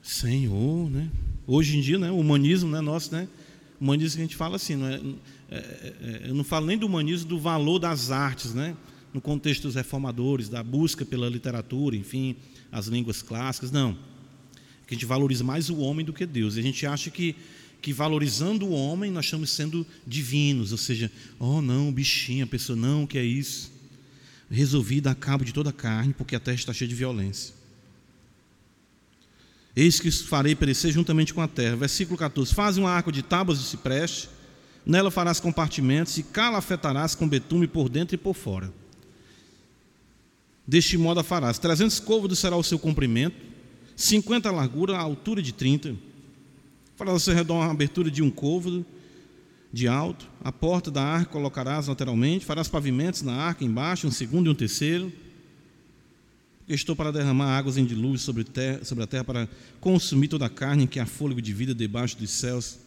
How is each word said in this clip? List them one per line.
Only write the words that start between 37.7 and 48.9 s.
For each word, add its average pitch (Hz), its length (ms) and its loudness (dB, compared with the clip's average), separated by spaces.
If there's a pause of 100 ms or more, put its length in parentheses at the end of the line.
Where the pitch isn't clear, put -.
dentro 156 260 -2
e - 20 -4
por 190 160 -2
fora. 92 400 -6 (1900)
Deste 165 320 6
modo 165 220 4
a 156 40 2
farás. 139 360 0
Trezentos 165 400 2
côvados 196 400 2
será 175 160 2
o 170 80 2
seu 160 160 0
comprimento, 147 560 2 (600)
cinquenta 214 540 2
a - 20 0
largura, 160 440 0
a 175 60 -2
altura 165 400 -2
de 131 100 -4
trinta. 139 440 2 (1000)
Farás 190 180 -2
ao 175 60 4
seu 170 160 4
redor 170 200 2
uma 165 160 2
abertura 151 380 0
de 143 120 -2
um 143 80 6
côvado 175 560 -2 (880)